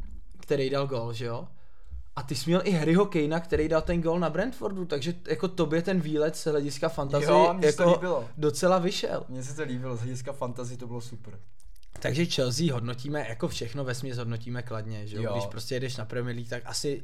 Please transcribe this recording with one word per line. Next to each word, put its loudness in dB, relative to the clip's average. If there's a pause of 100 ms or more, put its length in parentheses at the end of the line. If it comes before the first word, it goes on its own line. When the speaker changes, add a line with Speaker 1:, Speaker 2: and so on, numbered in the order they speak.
(400)
Speaker 1:
který 2
dal 2
gól, -2
že -4
jo? -4 (680)
A -6
ty -4
jsi -2
měl 6
i 2
Harryho 6
Kanea, 2
který 2
dal 4
ten 0
gól 2
na 2
Brentfordu, -2
takže -2 (140)
jako 0
tobě 2
ten 2
výlet 2
z -4
hlediska 2
fantasy 0
Speaker 2:
Jo, 8
mně 6
se 2
to 4
Speaker 1:
jako 10
Speaker 2:
líbilo. 2
Speaker 1:
docela 4
vyšel. -2
Speaker 2:
Mně -8
se -6
to -2
líbilo, -4
z -4
hlediska -6
fantasy -6
to -8
bylo -6
super. -10 (640)
Speaker 1:
Takže 0
Chelsea 2
hodnotíme, -4
jako -2
všechno -4
vesměs -4
hodnotíme -4
kladně, -6
že -6
jo? -2
Speaker 2:
Jo. 0
Speaker 1:
Když -2
prostě -6
jedeš -4
na -6
Premier -4
League, -8
tak -6
asi -4